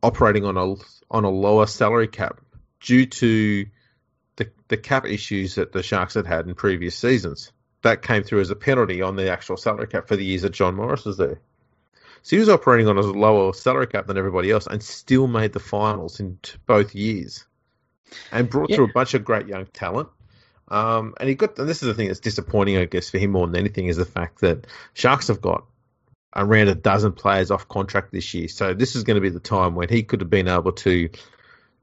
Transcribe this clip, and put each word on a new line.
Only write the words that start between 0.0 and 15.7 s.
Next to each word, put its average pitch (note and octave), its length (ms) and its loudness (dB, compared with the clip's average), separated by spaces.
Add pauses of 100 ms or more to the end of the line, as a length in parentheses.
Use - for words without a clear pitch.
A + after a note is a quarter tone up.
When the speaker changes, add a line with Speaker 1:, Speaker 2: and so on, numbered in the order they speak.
Speaker 1:
operating G#2+ 440 2
on F#2+ 120 -2
a, F#2+ 180 -2 (340)
on A2 140 0
a G2+ 60 2
lower G2+ 380 4
salary A2 400 0
cap - 320 -8 (400)
due B2+ 260 4
to G#2+ 600 0 (1040)
the A2 60 0
cap C3 280 -2
issues G2 500 -6
that G2 160 -4
the F#2 120 -4
Sharks F#2 320 -4
had G2+ 100 -2
had E2 220 -4
in F2+ 80 -10
previous F2 420 -2
seasons. G#2+ 540 -2 (320)
That A2 180 4
came G#2+ 220 0
through G#2 180 0
as F2+ 80 -2
a - 60 -4
penalty G2+ 480 0
on F#2+ 120 -4
the F#2+ 160 -2
actual F2+ 260 -6
salary A2 300 -4
cap - 200 -6
for G#2+ 80 0
the G2 100 -4
years F#2 160 -2
that G2 120 -2
John F#2 220 0
Morris A#2+ 300 -4
was G2 120 -6
there. E2+ 220 -2 (840)
So - 120 0
he G3 40 6
was G#3+ 100 6
operating B2 380 6
on G2+ 100 4
a G2 40 2
lower G2+ 520 4
salary B2+ 340 0
cap G2 200 -6
than G2 100 -4
everybody F#2+ 320 0
else G#2+ 160 0
and G#2 160 -8
still C3 460 0
made A2 260 -2
the G2+ 60 -6
finals G#2 600 -4